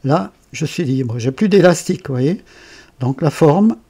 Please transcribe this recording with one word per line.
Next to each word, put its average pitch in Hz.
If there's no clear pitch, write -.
Là, 170
je 156
suis -
libre. 123
J'ai 120
plus 208
d'élastique, 180
vous 135
voyez. 139
Donc, 127
la 156
forme 180